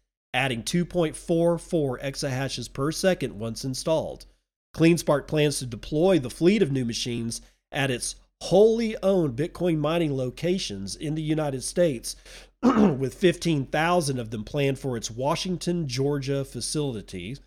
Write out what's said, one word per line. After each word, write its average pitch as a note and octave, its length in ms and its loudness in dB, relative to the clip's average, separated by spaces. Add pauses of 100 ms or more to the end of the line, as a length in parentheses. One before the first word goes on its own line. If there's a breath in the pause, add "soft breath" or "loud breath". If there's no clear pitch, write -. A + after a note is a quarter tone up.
(320)
adding B2+ 300 0
two F3 240 0
point D#3+ 300 0
four E3+ 420 2
four D3 400 -2
exahashes C3+ 720 -4
per C#3+ 200 -2
second F3 480 0
once A2+ 260 -6
installed. B2+ 600 -4 (480)
CleanSpark D#3 500 4
plans D3 320 2
to C3 80 -6
deploy D3+ 540 2
the B2 100 -6
fleet G3 320 4
of D3 100 2
new C3 140 0
machines A#2 560 -4 (300 soft breath)
at C#3 180 -2
its - 280 -6 (260)
wholly A3 580 4
owned F3 340 2
Bitcoin E3+ 440 -2
mining D#3 360 0
locations F#3 800 -4
in D#3 200 -6
the D#3+ 60 -4
United D3+ 420 -2
States, D#3+ 520 0 (240 loud breath)
<clears throat> - 240 -20
with F#3 500 4
fifteen E3 520 2
thousand D#3 540 2
of A2 120 -8
them A2 120 -6
planned C#3 360 0
for B2 180 -4
its A2 140 -8
Washington, D#3+ 760 -2
Georgia C#3 560 0
facility. A#2+ 1040 -6